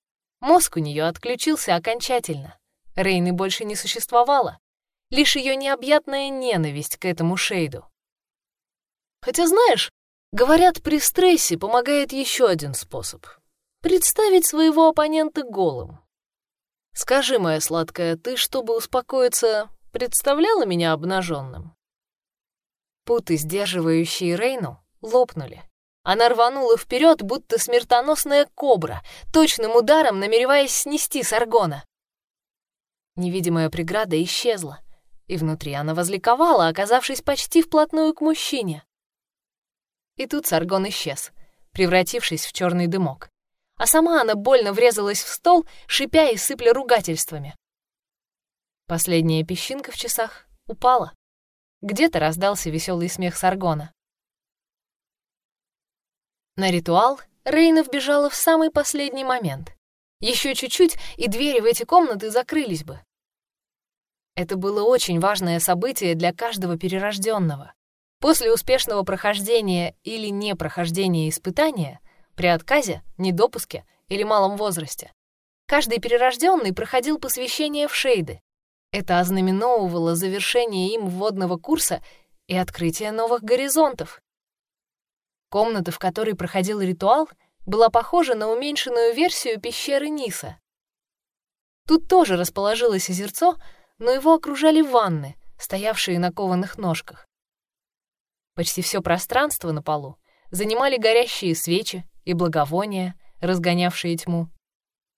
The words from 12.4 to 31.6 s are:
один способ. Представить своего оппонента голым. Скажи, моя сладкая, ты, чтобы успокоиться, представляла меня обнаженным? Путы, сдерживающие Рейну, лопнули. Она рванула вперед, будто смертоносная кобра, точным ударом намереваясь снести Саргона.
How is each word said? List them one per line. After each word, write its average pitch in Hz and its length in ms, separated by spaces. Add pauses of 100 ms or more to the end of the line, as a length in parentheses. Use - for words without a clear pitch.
один 147 260
способ. - 520 (540)
Представить 370 640
своего 320 420
оппонента 311 540
голым. 175 580 (920)
Скажи, 262 440
моя 160 220
сладкая, 165 560
ты, 247 200
чтобы 233 400
успокоиться, 240 920 (220)
представляла 294 720
меня 170 260
обнаженным? 160 800 (1300)
Путы, 233 320
сдерживающие 170 1000
Рейну, 226 480 (160)
лопнули. 226 640 (400)
Она 226 240
рванула 240 480
вперед, 302 460
будто 226 360
смертоносная 285 960
кобра, 180 480 (300)
точным 302 440
ударом 240 420
намереваясь 254 560
снести 285 480
Саргона. 214 640 (1300)